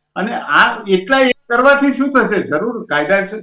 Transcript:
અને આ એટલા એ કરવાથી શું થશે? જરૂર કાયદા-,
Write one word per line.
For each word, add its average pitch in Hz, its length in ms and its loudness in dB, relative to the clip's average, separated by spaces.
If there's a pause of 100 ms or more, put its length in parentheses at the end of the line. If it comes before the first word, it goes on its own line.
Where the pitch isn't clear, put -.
(160)
અને 226 200 -6
આ 214 520 0
એટલા 190 320 2
એ 262 100 4
કરવાથી 269 640 2
શું 269 160 -2
થશે? 208 320 0
જરૂર 190 440 -4
કાયદા-, 185 580 -2